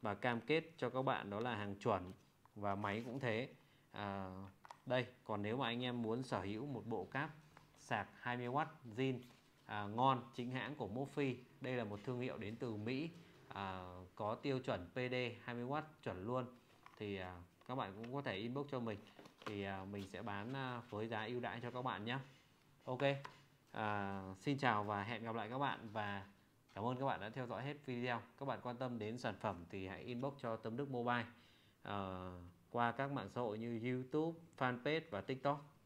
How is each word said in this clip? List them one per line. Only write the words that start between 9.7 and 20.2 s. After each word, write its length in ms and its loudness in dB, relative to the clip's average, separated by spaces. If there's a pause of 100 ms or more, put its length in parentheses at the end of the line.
ngon, 400 6 (120)
chính 160 -2
hãng 240 -2
của 120 -2
Mophie, 480 0 (260)
đây 120 0
là 100 2
một 200 -4
thương 160 0
hiệu 180 -2
đến 180 -4
từ 200 -2
Mỹ, 340 0 (380)
à, 360 -4 (320)
có 200 2
tiêu 240 2
chuẩn 340 0
P 20 -6
D 200 2 (280)
hai 120 -2
mươi 80 -2
oát 220 0 (180)
chuẩn 220 -2
luôn, 200 2 (520)
thì, 180 0
à, 260 -4 (260)
các 80 -2
bạn 200 0
cũng 180 -6
có 80 -2
thể 140 0
inbox 360 -2
cho 80 0
mình, 200 0 (460)
thì, 180 -2
à, 220 -2
mình 220 -4
sẽ 140 -6